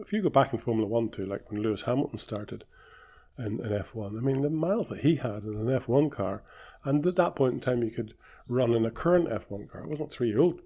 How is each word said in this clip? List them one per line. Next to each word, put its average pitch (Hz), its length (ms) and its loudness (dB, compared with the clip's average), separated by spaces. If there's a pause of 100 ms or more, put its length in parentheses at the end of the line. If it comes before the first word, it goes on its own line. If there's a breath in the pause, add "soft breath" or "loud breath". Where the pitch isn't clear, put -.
if - 120 -6
you 214 80 0
go 185 80 2
back 139 240 4
in 113 60 -2
Formula 110 280 0
One 113 260 0
to, 98 120 -6
like, 98 260 -6
when 104 120 -4
Lewis 107 220 -2
Hamilton 123 340 -2
started - 460 -8 (760 soft breath)
in, 110 260 -4
in 104 80 -2
F 101 220 -4
one, 104 220 -6
I 117 40 -6
mean, 135 220 2
the 147 80 0
miles 165 400 0
that 101 100 -10
he 151 160 4
had 107 260 -4
in 107 140 -6
an 113 180 0
F 120 140 -2
one 139 220 4
car, 98 340 -4 (400 loud breath)
and 143 220 2
at 180 100 0
that 175 180 2
point 127 200 2
in 127 60 -6
time 123 220 0
you 113 80 -2
could 110 240 -8 (340 soft breath)
run 120 260 2
in 113 100 4
a 113 60 0
current 170 420 2
F 101 180 -6
one 101 160 -10
car. - 160 -14
It - 60 -10
wasn't 147 240 -6
a - 20 -16
three-year-old 120 520 2